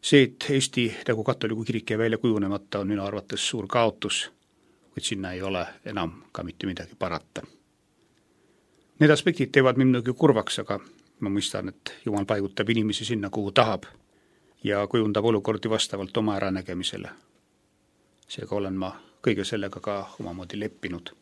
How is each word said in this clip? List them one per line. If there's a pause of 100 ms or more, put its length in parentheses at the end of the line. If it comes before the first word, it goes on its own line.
See,
et
Eesti (200)
nagu
katoliku
kirik
jäi
välja
kujunemata,
on
minu
arvates
suur
kaotus, (680)
kuid
sinna
ei
ole (200)
enam
ka
mitte
midagi
parata. (1500)
Need
aspektid
teevad
mind
muidugi
kurvaks,
aga (420)
ma
mõistan,
et (120)
Jumal
paigutab
inimesi
sinna,
kuhu
tahab, (760)
ja
kujundab
olukordi
vastavalt
oma
äranägemisele. (1120)
Seega
olen
ma (300)
kõige
sellega
ka (240)
omamoodi
leppinud